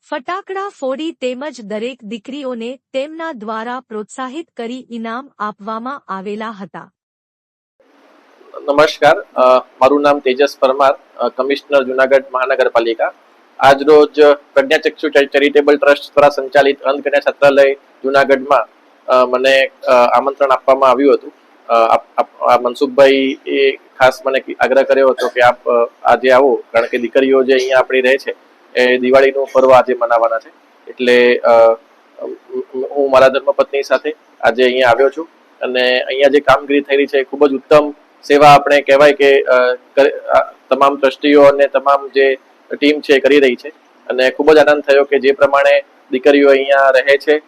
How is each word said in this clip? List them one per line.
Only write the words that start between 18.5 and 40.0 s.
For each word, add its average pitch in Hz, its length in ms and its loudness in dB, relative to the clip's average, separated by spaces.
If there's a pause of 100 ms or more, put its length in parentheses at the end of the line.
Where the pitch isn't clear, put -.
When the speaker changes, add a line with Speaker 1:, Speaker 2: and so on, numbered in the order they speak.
Speaker 2:
અ, 127 180 2
મને, 131 460 0 (160)
અ, 131 40 0
આમંત્રણ 127 600 0
આપવામાં 135 380 2
આવ્યું 131 240 2
હતું. - 200 -6 (340)
અ, 117 60 -4
આપ, 117 300 0 (140)
આપ, - 260 -8
આ 127 180 2
મનસુખભાઈ 135 760 0 (100)
એ 139 240 -2
ખાસ - 540 -4
મને 131 140 -2
કી-, - 160 -12
આગ્રહ 131 280 0
કર્યો 135 260 2
હતો 127 180 -4
કે 123 140 -4
આપ, 123 280 0
અ, 117 200 0 (140)
આજે 123 280 0
આવો, 127 400 2
કારણ 117 140 0
કે 123 120 -8
દીકરીઓ 131 460 0
જે 127 100 0
અહીંયા 131 260 0
આપણી 131 220 -2
રહે 131 160 0
છે 107 180 -10 (400)
એ 123 220 0
દિવાળીનું 135 560 0
પર્વ 131 180 4
આજે 127 220 4
મનાવવાના 117 460 -2
છે. 156 120 -18 (400)
એટલે, 123 460 2
અ, 117 360 2
હું, - 1160 -14
હું 139 200 -2
મારા 131 160 4
ધર્મપત્ની 139 560 -2
સાથે 135 320 -6 (260)
આજે 117 220 0
અહીંયા 123 260 0
આવ્યો 127 200 2
છું 156 200 -12 (320)
અને 127 380 -2
અહીંયા 135 300 0
જે 143 100 2
કામગીરી 139 420 -2
થઈ 139 160 -2
રહી 139 80 0
છે 139 120 -4
એ 135 60 0
ખૂબ 143 240 -2
જ 135 60 -2
ઉત્તમ 147 380 0 (320)
સેવા 143 240 4
આપણે 143 340 4
કહેવાય 139 320 4
કે, 139 280 2
અ, 127 320 0
કર-, - 460 -2